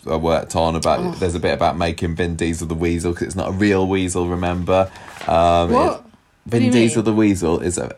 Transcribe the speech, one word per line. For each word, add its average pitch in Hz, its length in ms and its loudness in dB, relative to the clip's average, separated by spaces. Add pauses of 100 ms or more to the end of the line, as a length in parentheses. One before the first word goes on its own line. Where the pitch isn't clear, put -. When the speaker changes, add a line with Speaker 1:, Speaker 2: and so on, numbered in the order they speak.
Speaker 1:
uh, 80 100 -2
worked 80 380 -2
on. 82 200 0
About 78 240 0
Speaker 2:
Oh. 90 200 -4
Speaker 1:
there's 87 160 -2
a 87 40 -4
bit 78 140 0
about 73 240 0
making 85 380 -4
Vin 85 220 -2
Diesel 82 300 -4
the 82 80 -4
Weasel, 85 380 -2
'cause - 100 -6
it's 117 120 -8
not 95 140 -4
a - 20 -4
real 95 340 2
weasel, 90 420 0
remember? 90 640 0 (380)
Um, 85 440 4
Speaker 2:
What? 269 140 4
Speaker 1:
it, 349 60 4
Speaker 2:
What - 120 -10 (440)
Speaker 1:
Vin 117 140 0
Speaker 2:
do 131 60 4
you 123 40 2
Speaker 1:
Diesel 113 300 4
Speaker 2:
mean? 101 40 -4
Speaker 1:
the 110 80 2
Weasel 92 460 2
is 87 180 -2
a, 64 200 -6